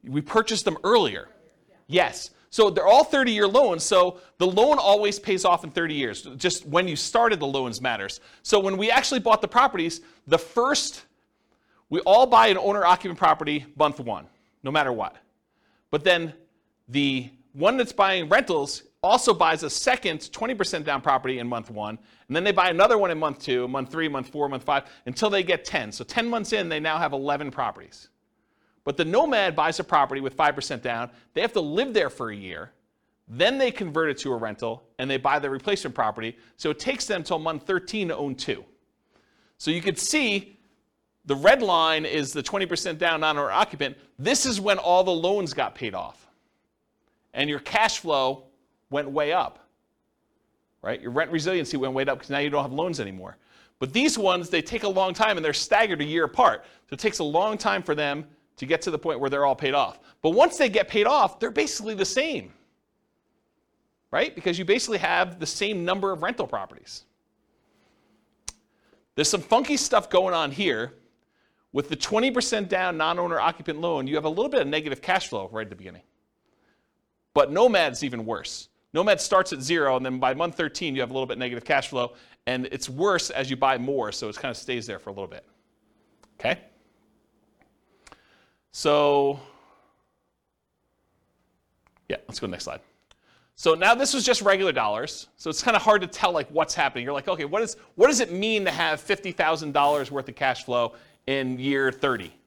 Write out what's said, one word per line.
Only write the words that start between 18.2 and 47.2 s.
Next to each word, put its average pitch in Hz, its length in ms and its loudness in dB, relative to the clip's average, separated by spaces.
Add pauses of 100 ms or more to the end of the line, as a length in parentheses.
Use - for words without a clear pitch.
rentals 170 540 0 (180)
also 220 320 4
buys 160 300 2
a 147 60 -6
second 196 640 -2
twenty 240 240 -4
percent 175 300 -4
down 143 160 -2
property 131 380 0
in 120 80 -6
month 120 220 -6
one, 107 300 -10 (280)
and 131 80 -4
then 175 80 0
they 202 80 2
buy 185 180 4
another 208 280 6
one 190 140 2
in 156 60 -2
month 156 220 -4
two, 123 280 -2
month 131 240 -6
three, 160 160 -2
month 135 220 -6
four, 147 180 -2
month 135 160 -6
five, 143 220 0 (220)
until 214 220 0
they 196 140 2
get 170 220 0
ten. 117 260 -4
So - 120 -12
ten 233 260 -4
months 226 240 -4
in, 190 160 -2
they 156 100 -4
now 156 180 -2
have 156 160 -2
eleven 143 380 -4
properties. 98 580 -8 (760)
But 139 140 -4
the 165 80 0
Nomad 202 500 2
buys 160 240 0
a 180 40 -4
property 139 380 2
with 131 120 -6
five 147 200 4
percent 135 300 -8
down. 120 260 -4 (240)
They 160 80 0
have 226 120 -2
to 196 80 0
live 196 320 -2
there 165 160 2
for 117 200 -8
a 104 60 -10
year. 92 360 -12 (560)
Then 180 300 0
they 262 140 0
convert 160 380 -4
it 135 100 -6
to 135 120 -6
a 123 40 -2
rental, 113 480 -8 (160)
and 131 100 -6
they 135 80 -2
buy 143 220 0
the 143 100 -4
replacement 135 460 -4
property. 113 420 -4 (200)
So - 120 -4
it 151 80 -4
takes - 280 -6
them 185 180 -4
till 165 160 -4
month 156 260 -6
thirteen 185 440 -4
to 156 80 -6
own 139 180 -6
two. - 300 -8 (920)
So - 140 -4
you 254 100 -2
could 196 160 -2
see 220 600 -2 (680)
the 143 100 0
red 214 280 6
line 160 420 2
is 139 280 -2
the 147 100 -6
twenty 196 220 -4
percent 170 340 -6
down 165 220 2
non-owner 147 280 0
occupant. 143 480 0 (220)
This 202 260 0
is 226 140 -2
when 196 180 2
all 180 260 4
the 185 80 2
loans 175 420 -2
got 123 200 -4
paid 107 220 -8
off. - 320 -10 (1080)